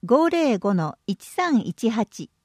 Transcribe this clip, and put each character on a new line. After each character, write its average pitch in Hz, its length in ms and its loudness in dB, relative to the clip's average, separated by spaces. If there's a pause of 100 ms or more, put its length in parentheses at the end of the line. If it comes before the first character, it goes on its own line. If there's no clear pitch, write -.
五 294 240 4
零 311 300 2
五 202 160 0
の 160 220 -2 (100)
一 - 180 -6
三 320 420 0
一 220 220 -2
八。 214 420 -6 (140)